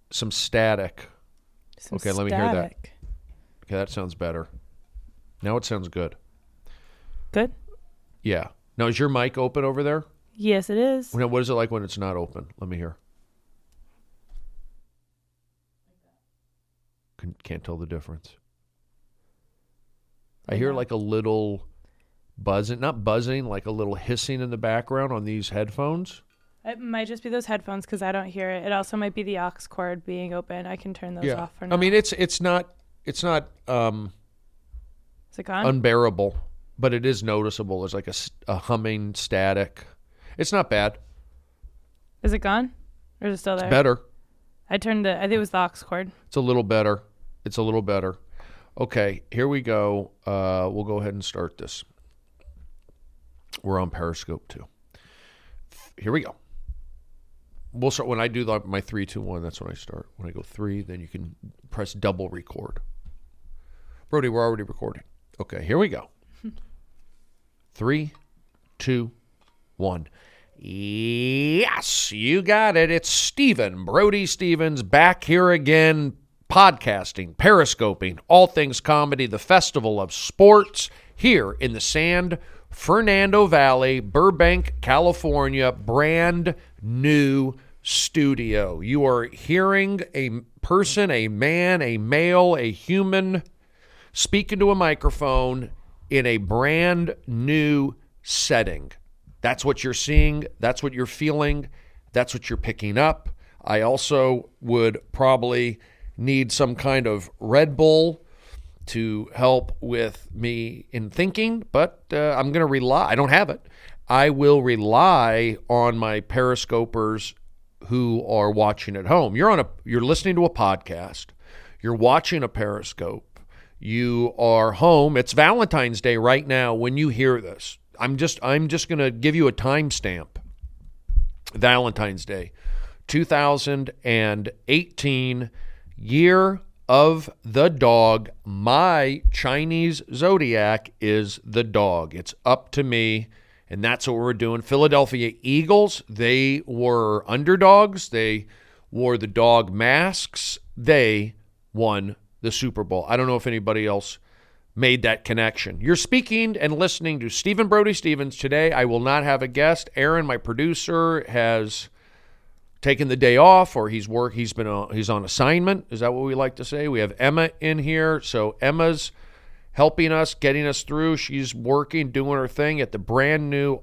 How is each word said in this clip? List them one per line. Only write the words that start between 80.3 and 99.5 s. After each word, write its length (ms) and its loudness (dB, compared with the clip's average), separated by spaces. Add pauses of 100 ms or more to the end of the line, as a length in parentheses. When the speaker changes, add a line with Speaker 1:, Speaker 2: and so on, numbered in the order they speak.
Speaker 1:
here 380 2
in 200 -4
the 60 -8
San 580 -2 (320)
Fernando 800 4
Valley, 520 4
Burbank, 840 4
California, 880 2
brand 840 0 (260)
new 720 2 (280)
studio. 1000 0
You 240 0
are 200 2
hearing 760 0 (120)
a 160 -4 (320)
person, 500 0
a 160 0
man, 540 0
a 160 -2
male, 600 2
a 140 -2
human 720 -2 (720)
speak 380 -2
into 200 2
a 40 2
microphone 960 0 (380)
in 160 2
a 120 2
brand 760 0 (120)
new 680 0 (280)
setting. 680 -2 (500)
That's 240 -2